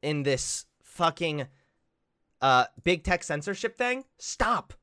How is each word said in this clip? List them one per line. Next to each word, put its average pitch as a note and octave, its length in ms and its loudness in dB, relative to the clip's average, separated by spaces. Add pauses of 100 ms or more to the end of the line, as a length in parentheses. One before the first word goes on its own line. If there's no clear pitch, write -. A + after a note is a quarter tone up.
in D3 180 -2
this - 460 -2 (160)
fucking, D#3+ 640 -2 (920)
uh, B2+ 260 6 (180)
big E3+ 200 2
tech F3+ 200 0
censorship F#3+ 560 -4
thing. B3+ 240 -2 (160)
Stop. - 640 -2